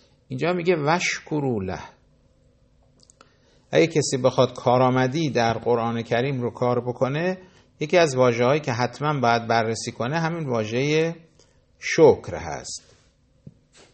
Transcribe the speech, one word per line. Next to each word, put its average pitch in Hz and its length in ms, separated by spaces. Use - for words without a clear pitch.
اینجا 143 240
میگه 180 240
واشکروا 147 840
له. 92 180
اگه 160 160
کسی 151 300
بخواد 127 380
کارآمدی 127 760
در 117 220
قرآن 117 500
کریم 123 380
رو 117 100
کار 123 300
بکنه، 139 580
یکی 156 160
از 156 200
واژه‌هایی 127 440
که 143 120
حتماً 131 480
باید 117 260
بررسی 113 460
کنه 139 280
همین 160 280
واژهٔ 135 640
شکر - 560
هست، - 600